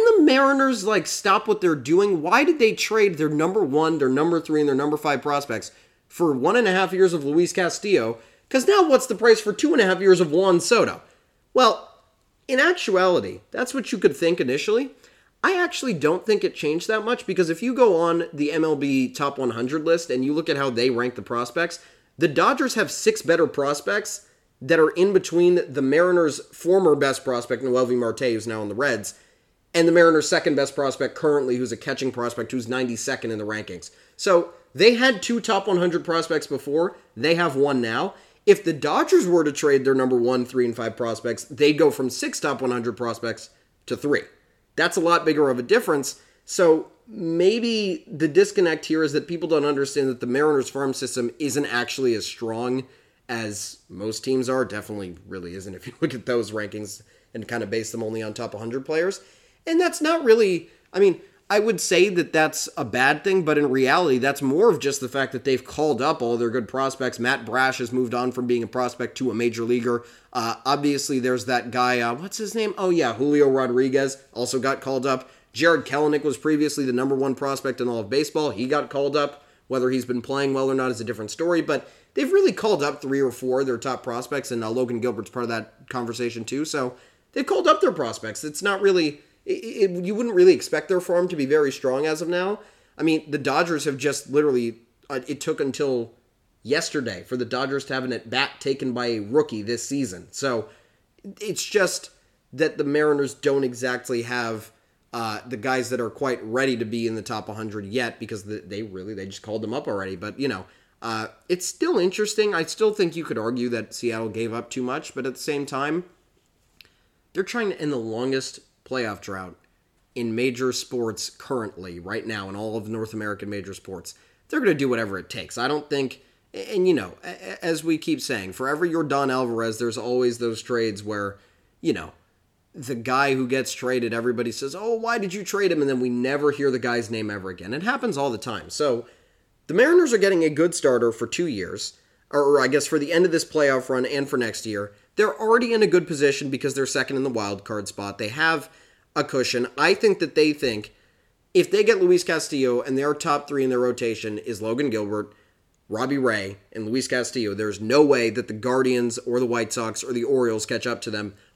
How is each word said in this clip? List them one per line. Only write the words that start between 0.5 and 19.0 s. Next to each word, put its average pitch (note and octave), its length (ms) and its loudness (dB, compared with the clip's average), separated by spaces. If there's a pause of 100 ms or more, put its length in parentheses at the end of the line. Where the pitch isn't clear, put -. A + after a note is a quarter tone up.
like, G3+ 220 2
stop G#3 400 0
what G#3 140 0
they're E3+ 120 4
doing? E3 480 2
Why G#3 220 4
did D#4 160 2
they A3 140 6
trade G3+ 440 2
their D#3 100 2
number E3 380 2
one, D#3 320 2
their C#3 100 2
number D#3 320 2
three, D3+ 220 0
and D3 80 4
their C3+ 60 2
number D3 220 0
five C#3+ 260 -2
prospects C#3 480 -2 (360)
for E3+ 240 0
one C#3+ 240 2
and A#3+ 120 4
a F#3 60 2
half F#3 200 2
years F#3 180 6
of D3+ 140 -2
Luis E3 280 2
Castillo? A#2+ 640 0 (280)
'Cause C4 200 2
now G4 200 8
what's C4 200 6
the G#3+ 80 -2
price A3 260 6
for G#3 100 -4
two D4+ 220 2
and C4+ 80 4
a G3 40 6
half F#3 160 2
years F#3 200 8
of D#3 100 0
Juan F3+ 280 4
Soto?" D#3+ 420 2 (540)
Well, A#3 340 4 (580)
in C4 120 2
actuality, F#3 920 2
that's B3 240 -4
what C4+ 180 -6
you - 60 -2
could - 180 4
think E3+ 240 2
initially. F#3+ 520 0 (500)
I F#4 140 2
actually C#4+ 380 -2
don't D#3 320 0
think G#3 180 2
it E3+ 100 -2
changed D#3+ 360 -4
that A3 160 0
much, A#3+ 200 -2
because F3+ 240 0
if E3 140 -4
you B3+ 100 -2
go A3+ 220 6
on E3+ 380 2
the C#3+ 180 0
M D#3+ 140 0
L D#3 100 2
B C3+ 320 0